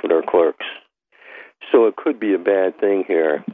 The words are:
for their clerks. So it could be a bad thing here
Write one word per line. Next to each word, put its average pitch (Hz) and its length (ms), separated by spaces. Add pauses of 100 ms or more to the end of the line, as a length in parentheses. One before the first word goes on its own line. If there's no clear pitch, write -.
for 98 80
their 82 140
clerks. - 440 (1080)
So 117 140
it 104 100
could 131 240
be 104 140
a 90 40
bad 95 400
thing 98 280
here 80 480